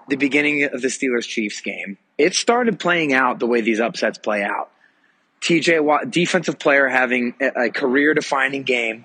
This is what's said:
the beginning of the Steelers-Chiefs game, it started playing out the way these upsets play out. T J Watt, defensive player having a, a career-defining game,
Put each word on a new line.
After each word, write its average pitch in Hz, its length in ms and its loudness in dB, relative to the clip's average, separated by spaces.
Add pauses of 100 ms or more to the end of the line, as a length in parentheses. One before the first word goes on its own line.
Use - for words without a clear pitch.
the 139 80 -2
beginning 143 480 0
of 135 160 -4
the 127 80 -2
Steelers-Chiefs 117 720 -4
game, 98 360 -10 (220)
it 165 160 2
started 233 460 0
playing 170 320 0
out 127 260 2
the 120 80 -2
way 120 140 2
these 110 200 2
upsets 110 380 -2
play 104 240 -2
out. - 280 -6 (720)
T 170 200 2
J 165 200 4
Watt, 147 300 2
defensive 170 480 0
player 139 300 4
having 123 520 0
a, 127 240 0
a 110 60 0
career-defining 139 920 0
game, 117 420 -2